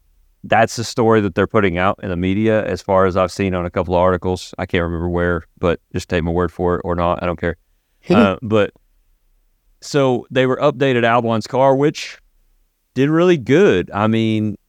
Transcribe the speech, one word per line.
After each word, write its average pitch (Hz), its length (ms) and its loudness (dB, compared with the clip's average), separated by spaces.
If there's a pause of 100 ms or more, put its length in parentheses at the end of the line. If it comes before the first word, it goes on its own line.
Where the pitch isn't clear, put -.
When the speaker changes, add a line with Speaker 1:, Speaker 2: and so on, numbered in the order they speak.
(440)
Speaker 1:
That's 110 320 0
the 117 80 -6
story 113 380 2
that 101 140 -4
they're 98 120 2
putting 98 300 0
out 95 260 0
in 101 60 -6
the 87 80 -4
media, 104 480 0
as 90 160 -6
far 95 240 2
as 92 100 0
I've 92 160 0
seen 98 240 -2
on 87 100 -2
a 87 40 -8
couple 90 260 -4
of 87 60 2
articles. 92 560 -2
I 90 80 -8
can't 87 180 -2
remember 85 260 -4
where, 87 340 -2 (140)
but 87 220 -2 (140)
just - 160 -8
take 87 160 -2
my 82 60 -4
word 87 200 -2
for 90 240 -2
it 73 80 -6
or 87 120 -4
not. 87 280 -2
I - 20 -4
don't 87 140 -4
care. 85 220 -4
Speaker 2:
<laughs> - 480 -16
Speaker 1:
Uh, 175 320 2
but 104 300 0 (1080)
so 131 500 0
they 127 140 2
were 127 120 0
updated 131 460 0
Albon's 113 440 0
car, 135 280 2
which 147 420 -2 (760)
did 135 160 2
really 170 280 4
good. 127 560 2
I 104 140 0
mean, 110 500 0 (120)